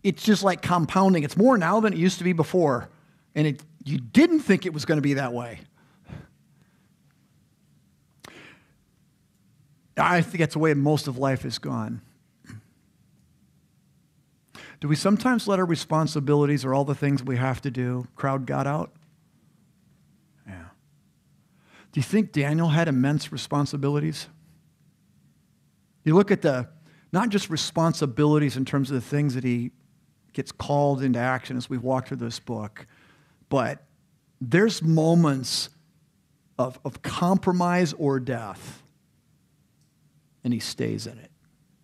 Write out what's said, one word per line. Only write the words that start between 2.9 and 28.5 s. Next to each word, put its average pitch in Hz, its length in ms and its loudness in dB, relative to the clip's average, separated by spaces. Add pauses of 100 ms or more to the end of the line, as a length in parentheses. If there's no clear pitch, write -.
and 151 120 2
it, 147 160 -4 (220)
you 143 140 -4
didn't 302 420 4
think - 240 2
it 180 80 -4
was 151 140 -8
gonna 156 160 2
be 143 120 2
that 131 200 -2
way. 120 260 -8 (4000)
I 170 240 2
think 165 160 -6
that's 160 160 0
the 156 60 -2
way 160 120 4
most 143 360 0
of 127 100 -8
life 135 240 -2
has 127 160 -8
gone. 117 420 -6 (2750)
Do 147 80 -4
we 151 80 4
sometimes 214 500 2
let 196 120 2
our 185 80 2
responsibilities 147 1000 0
or 131 80 -2
all 139 140 2
the 143 80 -2
things 139 280 0
we 127 140 -2
have 127 240 -2
to 139 100 -6
do 123 460 -4
crowd 135 300 -2
God 135 200 -2
out? 147 280 -4 (1500)
Yeah. 87 220 -16 (1200)
Do 151 80 -2
you - 20 0
think 208 300 -2
Daniel 151 360 0
had 165 200 2
immense 139 420 0
responsibilities? 143 1000 -4 (1800)
You 156 80 6
look 196 160 6
at 196 120 2
the, 127 260 0 (440)
not 208 180 0
just 196 180 -2
responsibilities 147 1120 0